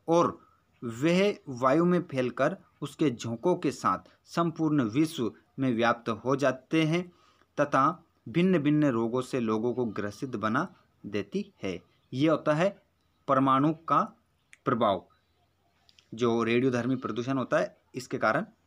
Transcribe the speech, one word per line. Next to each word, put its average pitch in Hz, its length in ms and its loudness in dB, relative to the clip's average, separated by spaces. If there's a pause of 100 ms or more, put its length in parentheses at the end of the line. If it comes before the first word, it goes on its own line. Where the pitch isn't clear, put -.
और 160 400 2 (360)
वह 170 540 0 (120)
वायु 131 360 2
में 180 160 2
फैलकर 131 560 -2 (240)
उसके 147 300 -2
झोंकों 117 440 -2
के 160 160 -2
साथ 95 260 0 (280)
संपूर्ण 156 580 0
विश्व 120 500 -2 (260)
में 131 160 0
व्याप्त 117 340 0
हो 117 260 -2
जाते 139 480 0
हैं 170 280 -2 (480)
तथा 143 460 0 (240)
भिन्न-भिन्न 151 560 2
रोगों 117 360 0
से 127 180 -4
लोगों 110 340 0
को 123 120 -2
ग्रसित 104 440 -6
बना 120 460 -4 (300)
देती 104 480 -6 (100)
है। 92 180 -6 (320)
ये 143 160 2
होता 147 240 0
है 185 280 -2 (460)
परमाणु 135 460 2
का 151 260 -2 (680)
प्रभाव, 113 420 0 (1040)
जो 117 300 0
रेडियोधर्मी 123 520 0
प्रदूषण 123 420 -4
होता 131 200 -2
है, - 240 -6 (140)
इसके 131 220 -8
कारण 113 280 0 (220)